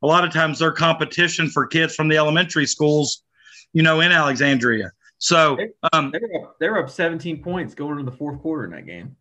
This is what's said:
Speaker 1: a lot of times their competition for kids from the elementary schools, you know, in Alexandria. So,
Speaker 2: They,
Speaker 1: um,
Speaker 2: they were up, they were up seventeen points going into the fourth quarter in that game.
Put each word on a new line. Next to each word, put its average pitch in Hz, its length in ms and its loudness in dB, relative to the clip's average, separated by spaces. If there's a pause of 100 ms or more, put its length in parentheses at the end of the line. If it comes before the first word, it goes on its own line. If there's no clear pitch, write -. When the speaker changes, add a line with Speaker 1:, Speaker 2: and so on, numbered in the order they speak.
Speaker 1:
a 139 60 0
lot 175 160 4
of 170 80 -2
times 160 280 0
their 160 120 2
competition 165 800 0
for 139 180 0
kids 160 260 0
from 156 140 0
the 156 100 4
elementary 156 480 2
schools, 151 580 0 (500)
you 160 100 4
know, 160 160 4
in 175 120 4
Alexandria. 127 800 2 (280)
So, 156 380 4
Speaker 2:
They, 214 120 -4 (240)
Speaker 1:
um, 143 180 0
Speaker 2:
they 156 80 -6
were 190 240 -6
up, - 160 -20
they 165 100 0
were 220 80 -2
up 135 120 -2
seventeen 165 520 -4
points 175 320 -8
going 147 260 -8
into 131 100 -8
the 127 80 -12
fourth 147 220 -8
quarter 151 260 -6
in 87 60 -12
that - 140 -16
game. 85 360 -16